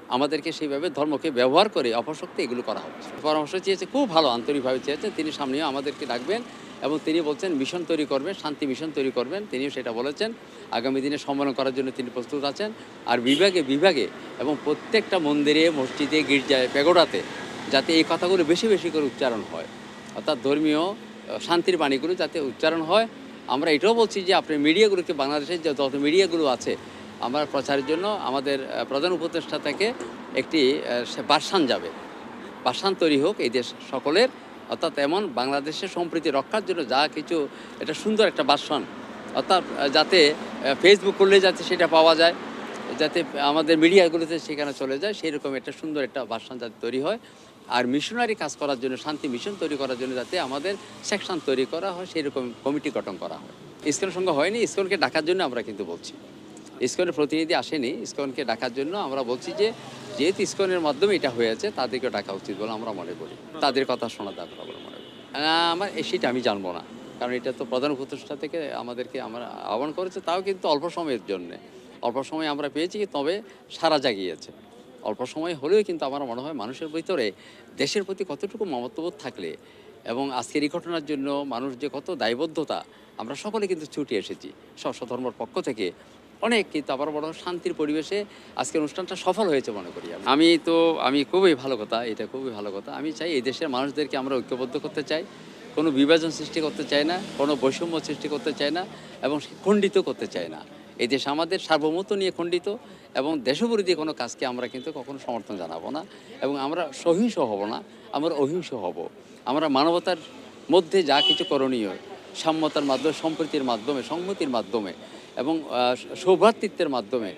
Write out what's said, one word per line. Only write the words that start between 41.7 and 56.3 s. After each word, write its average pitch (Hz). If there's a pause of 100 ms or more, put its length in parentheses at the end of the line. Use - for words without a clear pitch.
পাওয়া 160
যায়, 165 (640)
যাতে 156 (140)
আমাদের 151
মিডিয়াগুলোতে 165
সেখানে 147
চলে 135
যায়, 202
সেই 160
রকম 143
একটা 127
সুন্দর 151
একটা 127
ভার্সন 113
যাতে 117
তৈরি 120
হয়। 190 (500)
আর 123
মিশনারি 214
কাজ 160
করার 143
জন্য, 127
শান্তি 151
মিশন 127
তৈরি 151
করার 131
জন্য 127
যাতে 127
আমাদের 143 (300)
সেকশন 190
তৈরি 135
করা 180
হয়, 180
সেই 165
রকম 131 (120)
কমিটি 143
গঠন 101
করা 85
হয়। -
ইসকনের 175
সঙ্গে 185
হয়নি, 170
ইসকনকে 196
ডাকার 151
জন্য 180
আমরা 123
কিন্তু 104
বলছি। 82 (680)